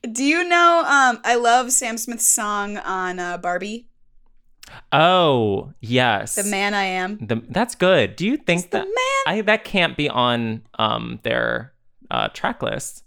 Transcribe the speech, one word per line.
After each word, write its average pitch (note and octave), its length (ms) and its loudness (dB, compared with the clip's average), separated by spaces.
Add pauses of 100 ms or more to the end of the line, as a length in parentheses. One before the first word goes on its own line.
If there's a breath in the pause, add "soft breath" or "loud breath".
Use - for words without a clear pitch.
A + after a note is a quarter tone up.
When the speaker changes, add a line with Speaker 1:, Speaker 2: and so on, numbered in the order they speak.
(120)
Speaker 1:
Do A#3 120 -4
you E4 200 2
know, E4+ 420 4
um, C4 380 4
I A#3 100 4
love A#3+ 380 4
Sam A#3 260 -2
Smith's A3+ 280 -4
song G#3 520 -2
on, F#3 400 -6
uh, F3 200 -6
Barbie. F#3 480 -6 (1040 loud breath)
Speaker 2:
Oh, C#3+ 880 4
yes. A2+ 560 0
Speaker 1:
The G3+ 80 -2
Man G3+ 300 -2
I G3 100 -2
Am. F#3 360 -6
Speaker 2:
The, A2+ 300 -4
that's A3 240 -2
good. E3 420 2
Do E3+ 100 -4
you C4+ 120 0
think F3 240 0
Speaker 1:
It's - 80 -14
the - 80 -2
Speaker 2:
that F#4 80 -4
Speaker 1:
man B4+ 520 -2
Speaker 2:
I, - 40 -4
that G#3+ 220 0
can't F3+ 340 0
be D3 100 0
on, A#2+ 540 -2 (160)
um, A2+ 440 -2
their, A#2 520 -4 (360)
uh, A1 180 -2
track - 340 -6
list - 440 -8